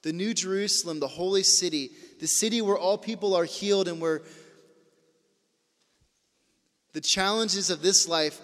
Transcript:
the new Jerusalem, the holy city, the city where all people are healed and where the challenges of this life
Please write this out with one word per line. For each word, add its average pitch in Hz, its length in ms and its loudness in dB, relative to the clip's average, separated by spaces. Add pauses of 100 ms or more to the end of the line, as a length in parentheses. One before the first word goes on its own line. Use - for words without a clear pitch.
the 160 100 -4
new 196 220 -2
Jerusalem, 190 640 -2
the 139 80 -2
holy 190 360 0
city, 156 480 0 (280)
the 160 80 -6
city 220 340 0
where 202 160 2
all 190 200 2
people 208 360 -4
are 175 120 2
healed 196 420 0
and 165 140 -6
where 160 220 -2 (2750)
the 156 100 -10
challenges 196 680 2
of 160 120 -2
this 190 260 4
life 160 360 0